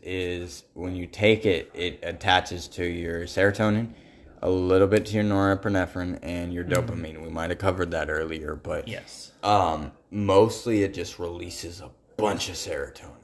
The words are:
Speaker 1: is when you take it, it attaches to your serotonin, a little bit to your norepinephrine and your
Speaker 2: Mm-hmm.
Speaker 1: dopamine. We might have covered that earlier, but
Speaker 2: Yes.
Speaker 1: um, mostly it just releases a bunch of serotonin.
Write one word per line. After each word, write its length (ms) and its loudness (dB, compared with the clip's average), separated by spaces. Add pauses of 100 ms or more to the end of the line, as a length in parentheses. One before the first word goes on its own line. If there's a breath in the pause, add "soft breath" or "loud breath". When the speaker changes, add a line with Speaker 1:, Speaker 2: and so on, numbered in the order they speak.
Speaker 1:
is 600 -6 (120)
when 200 -8
you 120 -6
take 380 4
it, 300 2
it 300 -4
attaches 640 0
to 160 -6
your 400 -4
serotonin, 680 2 (480 loud breath)
a 60 0
little 380 6
bit 200 4
to 80 -6
your 100 2
norepinephrine 1000 0
and 320 -6
your 100 -6
Speaker 2:
Mm-hmm. 280 0
Speaker 1:
dopamine. 280 -10
We 100 -12
might 200 -4
have 80 -4
covered 320 -2
that 200 -4
earlier, 440 -4
but 320 -8
Speaker 2:
Yes. 460 -14 (100)
Speaker 1:
um, 480 2 (200)
mostly 720 4
it 100 -2
just 240 -8
releases 600 -10
a 100 -18 (260)
bunch 320 0
of 60 -10
serotonin. 560 -8 (140)